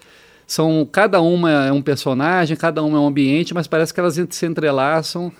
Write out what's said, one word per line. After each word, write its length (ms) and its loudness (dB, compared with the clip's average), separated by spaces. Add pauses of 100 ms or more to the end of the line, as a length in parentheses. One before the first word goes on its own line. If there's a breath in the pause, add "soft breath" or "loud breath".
(480 soft breath)
são, 420 0
cada 300 2
uma 320 2 (140)
é 80 0
um 80 0
personagem, 720 0
cada 260 -2
uma 160 0
é 40 4
um 60 4
ambiente, 460 0
mas 140 -4
parece 260 0
que 60 -4
elas 180 0
en-, 120 -2
se 160 -6
entrelaçam 920 -2